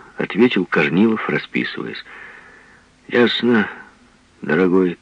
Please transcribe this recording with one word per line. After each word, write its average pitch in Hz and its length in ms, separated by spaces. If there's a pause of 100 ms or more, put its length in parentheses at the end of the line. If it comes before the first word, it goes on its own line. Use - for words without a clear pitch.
(160)
ответил 95 480
Корнилов, 101 640
расписываясь. - 760 (1000)
«Ясно, 117 640 (720)
дорогой 90 600